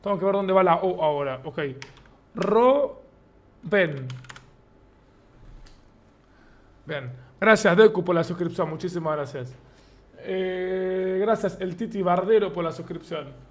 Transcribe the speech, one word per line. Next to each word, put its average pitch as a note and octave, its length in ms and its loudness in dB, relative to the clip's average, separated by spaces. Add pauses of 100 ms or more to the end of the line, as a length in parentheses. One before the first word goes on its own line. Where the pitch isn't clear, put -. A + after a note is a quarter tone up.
Tengo G3+ 160 -2
que F#3 60 -2
ver G3 100 2
dónde F#3+ 180 0
va F#3+ 80 8
la F3 140 6
O F3+ 280 0
ahora. C#3+ 400 -2
Ok. D#3 160 -8 (760)
Robben. G3+ 1700 0 (2750)
Bien. C#3 260 -8 (300)
Gracias, G#3 340 4
Deku, G#3+ 300 6
por F3+ 80 2
la E3 100 2
suscripción. E3+ 460 -4
Muchísimas D#3+ 460 -6
gracias. B2+ 400 -8 (640)
Eh, F#3 1000 -4
gracias, G#3 400 0
el F3+ 160 -6
Titi G3+ 280 -4
Bardero, F#3 500 2
por F3 100 -4
la E3 80 -2
suscripción. D#3+ 580 -10 (220)